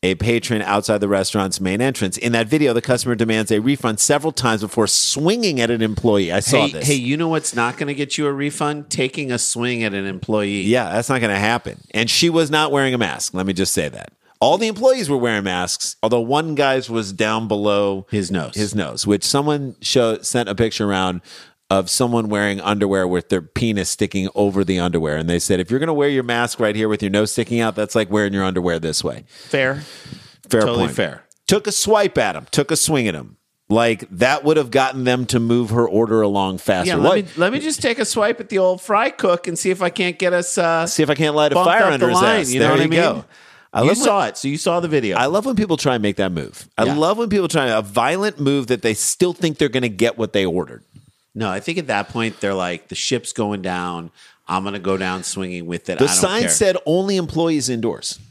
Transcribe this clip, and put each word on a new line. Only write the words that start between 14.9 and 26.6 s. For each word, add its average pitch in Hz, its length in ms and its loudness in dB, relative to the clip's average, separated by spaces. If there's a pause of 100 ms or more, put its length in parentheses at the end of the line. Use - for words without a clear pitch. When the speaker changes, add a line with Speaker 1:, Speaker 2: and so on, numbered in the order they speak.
Speaker 1:
were 139 80 2
wearing 113 280 0
masks, 90 580 -4
although 117 180 2
one 147 320 -2
guy's 135 380 0
was 110 200 -4
down 110 360 -2
below 101 640 0
Speaker 2:
His 98 180 -2
nose. 82 240 -4
Speaker 1:
his 101 220 -4
nose, 82 320 -4
which 101 160 2
someone 143 580 -2
show, 113 400 0
sent 120 260 -2
a 101 60 -4
picture 110 340 -2
around 92 340 -2 (480)
of 95 200 2
someone 117 400 0
wearing 101 320 0
underwear 98 440 2
with 90 220 0
their 92 140 0
penis 101 480 -2
sticking 95 460 -2
over 98 280 2
the 92 160 2
underwear. 82 380 0
And 82 120 -2
they 87 80 2
said, 90 220 0
"If 90 100 -4
you're 131 120 0
gonna 165 120 -2
wear 143 140 2
your 135 160 0
mask 120 380 -2